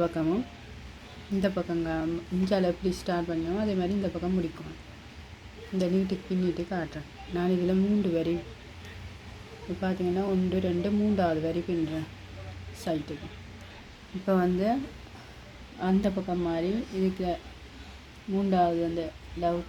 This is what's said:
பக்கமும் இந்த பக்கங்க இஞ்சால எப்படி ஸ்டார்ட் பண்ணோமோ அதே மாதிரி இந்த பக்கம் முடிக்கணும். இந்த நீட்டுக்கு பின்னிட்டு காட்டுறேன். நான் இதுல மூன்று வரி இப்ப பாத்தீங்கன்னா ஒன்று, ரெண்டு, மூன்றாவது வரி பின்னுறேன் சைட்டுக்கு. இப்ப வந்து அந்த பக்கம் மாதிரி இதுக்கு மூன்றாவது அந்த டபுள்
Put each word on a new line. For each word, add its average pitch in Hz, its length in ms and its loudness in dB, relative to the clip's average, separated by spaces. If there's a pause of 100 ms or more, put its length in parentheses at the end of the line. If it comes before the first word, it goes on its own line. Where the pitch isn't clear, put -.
பக்கமும் 165 420 2 (920)
இந்த 196 220 4
பக்கங்க 170 320 0 (480)
இஞ்சால 190 340 4
எப்படி 180 200 0 (100)
ஸ்டார்ட் 170 300 0
பண்ணோமோ 165 340 0
அதே 214 160 2
மாதிரி 180 180 2
இந்த 190 160 2
பக்கம் 175 240 0
முடிக்கணும். 160 400 -4 (920)
இந்த 185 200 2
நீட்டுக்கு 190 380 2
பின்னிட்டு 180 400 2
காட்டுறேன். 160 400 -4 (240)
நான் 175 220 4
இதுல 180 260 4
மூன்று 202 340 4
வரி 165 180 2 (1300)
இப்ப 180 220 -6
பாத்தீங்கன்னா 185 500 2
ஒன்று, 185 240 4 (120)
ரெண்டு, 175 220 2 (100)
மூன்றாவது 190 460 4
வரி 165 220 0
பின்னுறேன் 160 400 0 (720)
சைட்டுக்கு. 156 460 -4 (880)
இப்ப 190 160 2 (100)
வந்து 180 240 4 (1200)
அந்த 196 160 6 (100)
பக்கம் 180 320 0
மாதிரி 165 240 2 (260)
இதுக்கு 190 300 2 (1040)
மூன்றாவது 180 580 4
அந்த 170 120 0 (400)
டபுள் 175 260 2